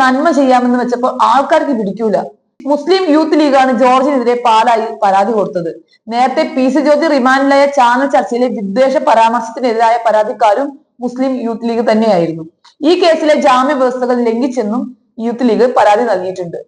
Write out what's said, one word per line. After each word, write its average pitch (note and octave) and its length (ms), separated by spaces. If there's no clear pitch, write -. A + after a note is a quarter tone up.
നന്മ C4 260
ചെയ്യാമെന്ന് B3 440
വെച്ചപ്പോൾ B3 300
ആൾക്കാർക്ക് C#4 480
പിടിക്കൂല. G3+ 400
മുസ്ലിം D4+ 320
യൂത്ത് D#4 260
ലീഗാണ് C4 320
ജോർജിനെതിരെ B3+ 520
പാലായിൽ A3+ 420
പരാതി G3+ 340
കൊടുത്തത്. F3 340
നേരത്തെ B3+ 300
പി C4 180
സി D4 140
ജോർജ് D4 280
റിമാൻഡിലായ C#4 500
ചാനൽ B3 360
ചർച്ചയിലെ B3+ 420
വിദ്വേഷ A3+ 400
പരാമർശത്തിനെതിരായ A#3 880
പരാതിക്കാരും G#3+ 600
മുസ്ലിം B3+ 280
യൂത്ത് A#3 220
ലീഗ് A3+ 220
തന്നെയായിരുന്നു. F3+ 540
ഈ E4+ 40
കേസിലെ D#4+ 340
ജാമ്യ C4 340
വ്യവസ്ഥകൾ B3+ 360
ലംഘിച്ചെന്നും A#3 540
യൂത്ത് A#3+ 220
ലീഗ് A3 180
പരാതി G#3+ 340
നൽകിയിട്ടുണ്ട്. F#3 580